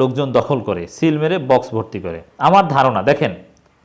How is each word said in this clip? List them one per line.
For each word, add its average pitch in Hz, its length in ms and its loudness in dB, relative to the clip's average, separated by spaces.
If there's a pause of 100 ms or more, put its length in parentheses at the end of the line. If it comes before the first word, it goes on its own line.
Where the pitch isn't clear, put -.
লোকজন 131 300 -2
দখল 123 280 0
করে, 90 260 -6
সিল 156 320 0
মেরে 165 200 0
বক্স 131 380 0
ভর্তি 110 240 -6
করে। 85 200 -10 (180)
আমার 175 300 4
ধারণা, 131 340 2
দেখেন, 131 320 0 (500)